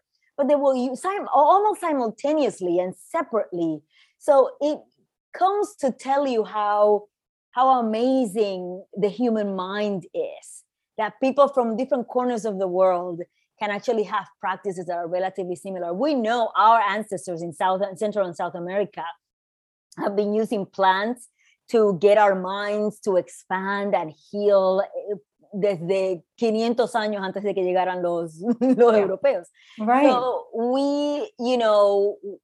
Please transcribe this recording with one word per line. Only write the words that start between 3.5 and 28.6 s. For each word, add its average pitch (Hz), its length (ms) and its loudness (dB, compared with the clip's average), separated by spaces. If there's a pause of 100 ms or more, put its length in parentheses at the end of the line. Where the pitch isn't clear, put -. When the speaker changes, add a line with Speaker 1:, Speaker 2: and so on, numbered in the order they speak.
Speaker 1:
So 277 320 4 (100)
it 294 180 0 (540)
comes 392 440 0
to 269 140 -2
tell 277 360 -2
you 226 180 0
how, 208 600 2 (480)
how 254 280 4
amazing 214 1040 -2 (100)
the 202 140 0
human 214 480 -2
mind 196 480 -4 (100)
is, - 480 -8 (340)
that 214 240 -4
people 269 280 4
from 233 280 0
different 254 300 -2
corners 247 380 -4
of 202 160 -4
the 190 80 -2
world 180 520 0 (380)
can 180 120 -6
actually 208 340 -2
have 196 220 -4 (120)
practices 190 480 -6
that 175 100 -6
are 170 120 -8
relatively 180 480 -6
similar. 175 360 -8
We 277 220 -2
know 226 420 -2
our 226 240 6
ancestors 196 640 -6
in 170 100 -10
South 190 300 -2
and 190 160 -6
Central 208 280 -2
and 170 100 -10
South 175 180 -6
America 180 480 -6 (960)
have 202 160 -4
been 208 200 -2
using 214 320 -2
plants 196 600 -2 (420)
to 208 300 4
get 202 160 6
our 202 200 4
minds 202 640 -4
to 190 160 -2
expand 196 760 -4
and 160 180 -4 (180)
heal, 196 520 2 (280)
eh, 208 40 -4 (440)
desde 190 640 -2 (180)
quinientos 233 540 0
años 214 280 -2
antes 190 200 -6
de 202 120 -2
que 190 100 -2
llegaran 180 380 0
los, 170 380 -4
<laughs> 233 200 -2